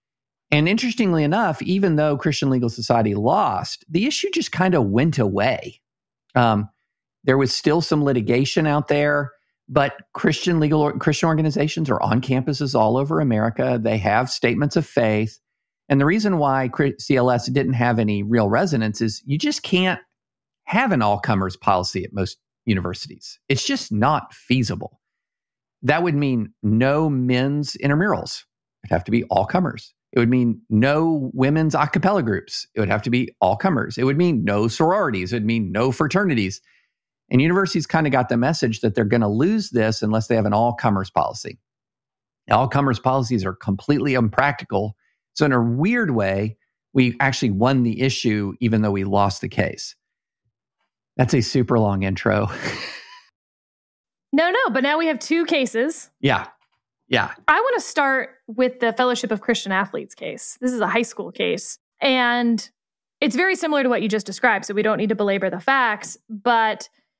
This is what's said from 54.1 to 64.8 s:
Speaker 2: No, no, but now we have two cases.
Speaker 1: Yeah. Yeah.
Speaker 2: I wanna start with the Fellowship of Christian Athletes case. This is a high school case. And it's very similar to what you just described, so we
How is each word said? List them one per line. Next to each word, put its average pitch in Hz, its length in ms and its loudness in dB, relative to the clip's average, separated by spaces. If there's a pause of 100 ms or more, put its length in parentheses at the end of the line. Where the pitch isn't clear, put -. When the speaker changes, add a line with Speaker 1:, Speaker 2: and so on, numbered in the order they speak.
Speaker 2:
No, 339 140 4
no, 440 220 0
but 262 100 0
now 294 160 0
we 330 80 0
have 302 140 -2
two 330 240 -2
cases. 277 720 -2
Speaker 1:
Yeah. 123 300 0 (600)
Yeah. 120 240 0 (140)
Speaker 2:
I 320 140 4
wanna 494 200 0
start 269 500 -2 (160)
with 247 340 -2
the 226 120 2
Fellowship 240 380 -2
of 208 100 -4
Christian 220 320 -4
Athletes 190 420 -4
case. - 460 -10
This 254 120 -2
is 240 80 -4
a 196 60 0
high 220 160 0
school 190 280 -8
case. - 480 -4 (220)
And 240 680 0 (520)
it's 247 160 0
very 370 200 0
similar 302 260 0
to 262 60 2
what 233 140 0
you 220 60 -2
just 208 180 -4
described, 202 380 0
so 202 100 -8
we 208 80 0